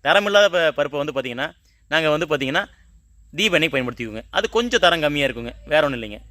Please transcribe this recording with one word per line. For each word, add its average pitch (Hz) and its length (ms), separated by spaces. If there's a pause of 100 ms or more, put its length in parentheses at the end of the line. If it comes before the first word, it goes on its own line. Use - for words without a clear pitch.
தரமில்லாத 202 460
ப-, 170 220
பருப்பை 143 340
வந்து 147 80
பார்த்தீங்கன்னா, 131 400 (360)
நாங்க 156 220
வந்து 151 160
பார்த்தீங்கன்னா, 147 400 (680)
தீப 180 220
எண்ணெய் 156 140
பயன்படுத்திக்குவோங்க. 117 580
அது 208 180
கொஞ்சம் 240 320
தரம் 170 200
கம்மியா 147 260
இருக்குங்க, 117 260 (140)
வேற 151 200
ஒண்ணும் 127 160
இல்லைங்க. 107 160 (120)